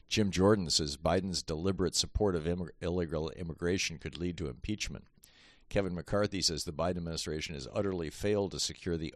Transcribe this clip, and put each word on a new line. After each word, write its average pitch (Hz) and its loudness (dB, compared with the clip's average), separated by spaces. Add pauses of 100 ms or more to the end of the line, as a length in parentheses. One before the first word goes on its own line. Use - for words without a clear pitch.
Jim 104 2
Jordan 92 6
says 71 2
Biden's 85 2
deliberate 87 0
support - 2
of 78 0
immig-, 87 -2 (100)
illegal 82 0
immigration 85 -2
could 71 -10
lead 85 -4
to 76 -4
impeachment. 71 -6 (640)
Kevin 95 0
McCarthy 98 0
says 80 0
the - -6
Biden 82 0
administration 80 -4
has 65 -8
utterly 92 0
failed 101 0
to 73 -6
secure - -2
the 78 -4